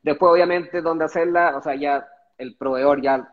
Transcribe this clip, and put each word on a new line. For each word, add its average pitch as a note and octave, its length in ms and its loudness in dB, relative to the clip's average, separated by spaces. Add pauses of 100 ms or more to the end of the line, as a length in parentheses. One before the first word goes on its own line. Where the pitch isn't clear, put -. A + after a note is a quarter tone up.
Después, D#3 300 2
obviamente, F3 480 0
dónde E3 240 -2
hacerla, E3+ 540 0
o C3+ 40 -10
sea, D3 120 -4
ya C#3 340 -4 (300)
el B2+ 180 -14
proveedor C3+ 460 0
ya C3 300 -2